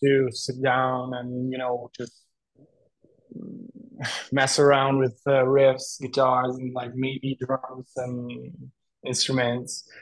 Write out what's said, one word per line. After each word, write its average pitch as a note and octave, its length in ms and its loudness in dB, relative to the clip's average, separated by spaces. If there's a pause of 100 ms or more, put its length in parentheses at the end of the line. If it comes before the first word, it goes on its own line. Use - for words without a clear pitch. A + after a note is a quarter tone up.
to C#3 300 4
sit C3 300 -8
down B2+ 520 0
and, B2 360 -6
you B2+ 80 -6
know, B2 380 -4
just - 280 -12 (1040)
<laughs> - 1040 -14
mess C3+ 260 2
around C#3 400 6
with, C3 280 0
uh, C#3 180 6
riffs, C3 560 4
guitars, B2+ 560 2
and, B2+ 180 -6
like, B2 200 -8
maybe C3+ 460 -4
drums C3 560 -6
and B2 560 -8 (540)
instruments. B2 760 -2 (180)